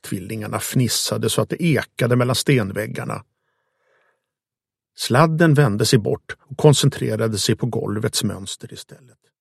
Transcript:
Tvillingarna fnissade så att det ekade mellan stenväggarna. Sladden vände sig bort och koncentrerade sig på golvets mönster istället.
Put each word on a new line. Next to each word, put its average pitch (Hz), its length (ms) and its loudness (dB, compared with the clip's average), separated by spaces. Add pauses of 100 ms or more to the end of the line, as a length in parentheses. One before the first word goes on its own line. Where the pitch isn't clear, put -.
Tvillingarna 104 560 -6
fnissade 117 680 -2
så - 120 0
att 107 60 -2
det - 140 -4
ekade 123 540 0
mellan 123 200 2
stenväggarna. 110 880 -2 (1700)
Sladden 160 580 4
vände 113 320 2
sig 131 120 4
bort - 420 -4
och - 160 -18
koncentrerade 117 840 2
sig 110 180 0
på 127 100 -4
golvets 107 580 -4
mönster 98 480 -8
istället. - 460 -20 (220)